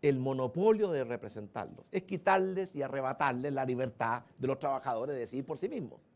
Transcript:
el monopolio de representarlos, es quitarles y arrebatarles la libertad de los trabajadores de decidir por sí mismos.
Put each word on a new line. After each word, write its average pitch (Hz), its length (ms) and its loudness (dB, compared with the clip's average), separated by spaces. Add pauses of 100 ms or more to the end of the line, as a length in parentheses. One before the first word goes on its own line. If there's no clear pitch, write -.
el 135 120 6
monopolio 165 720 4
de 139 120 2
representarlos, 110 880 -8
es 185 120 -2
quitarles 190 720 0
y 143 80 -2
arrebatarles 131 680 0
la 135 140 0
libertad 123 580 -2 (140)
de 131 80 -4
los 131 140 0
trabajadores 135 560 -2
de 123 60 -4
decidir 123 260 -6
por 151 100 -6
sí 180 100 -4
mismos. 233 320 -8 (160)